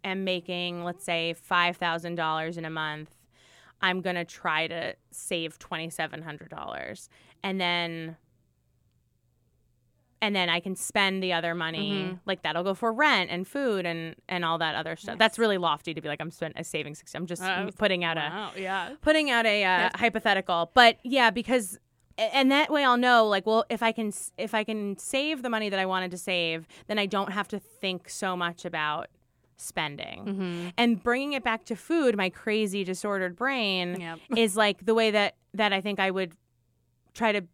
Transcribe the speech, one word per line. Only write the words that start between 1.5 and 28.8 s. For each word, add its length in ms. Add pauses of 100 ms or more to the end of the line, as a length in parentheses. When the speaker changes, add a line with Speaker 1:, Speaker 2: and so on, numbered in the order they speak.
Speaker 1:
thousand 360
dollars 440
in 80
a 40
month, 460 (640)
I'm 200
gonna 240
try 420
to 280 (140)
save 480
twenty-seven 640
hundred 280
dollars. 600 (320)
And 180
then, 580 (2000)
and 140
then 140
I 100
can 160
spend 480
the 100
other 220
money. 480
Speaker 2:
Mm-hmm. 120 (100)
Speaker 1:
Like, 180
that'll 200
go 100
for 200
rent 380
and 160
food 380
and, 300 (140)
and 160
all 140
that 160
other 200
stuff. 200
Speaker 2:
Nice. 40
Speaker 1:
That's 200
really 180
lofty 380
to 60
be 60
like, 140
"I'm 100
spend-, 260
uh, 60
saving 320
sixty." 220
I'm 80
just 160
Speaker 2:
Uh, 360
Speaker 1:
putting 260
out 140
a 140
Speaker 2:
wow, 240
yeah. 360 (100)
Speaker 1:
putting 300
out 160
a, 160
uh, 40
Speaker 2:
Yeah. 280
Speaker 1:
hypothetical. 800
But, 280
yeah, 280
because, 480 (380)
a-, 180
and 160
that 200
way 120
I'll 140
know, 300
like, 200
well, 220
if 140
I 80
can 180
s-, 280
if 160
I 100
can 360
save 420
the 80
money 200
that 100
I 80
wanted 240
to 60
save, 500 (200)
then 120
I 80
don't 240
have 180
to 100
think 500
so 280
much 280
about 420 (500)